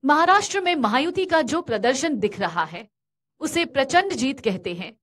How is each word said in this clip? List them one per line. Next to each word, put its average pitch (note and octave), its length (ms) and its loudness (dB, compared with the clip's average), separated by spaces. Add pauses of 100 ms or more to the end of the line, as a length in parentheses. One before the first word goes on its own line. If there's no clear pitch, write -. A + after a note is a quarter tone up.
महाराष्ट्र F4+ 560 2
में F4 140 0
महायुति D4 500 0
का E4 160 2
जो D4+ 200 -2
प्रदर्शन B3 580 -2
दिख G3+ 200 -4
रहा E3+ 240 2
है, F3 240 -10 (520)
उसे E4 260 -2
प्रचंड E4 480 2
जीत C4+ 260 -2
कहते F#3 340 -4
हैं। F3 300 -14